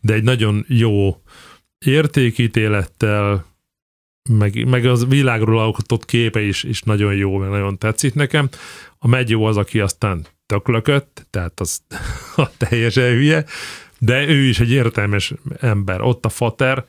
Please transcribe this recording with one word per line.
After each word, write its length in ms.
De 140
egy 80
nagyon 460
jó 540
értékítélettel, 1600
meg, 380
meg 180
az 220
világról 520
alkotott 440
képe 380
is, 200
is 200
nagyon 320
jó, 220
meg 120
nagyon 300
tetszik 360
nekem. 340
A 100
Megyó 360
az, 120
aki 240
aztán 460
töklökött, 840
tehát 300
az 200
<laughs> 280
a 200
teljesen 540
hülye, 340
de 280
ő 160
is 180
egy 100
értelmes 640
ember. 400
Ott 240
a 40
fater 600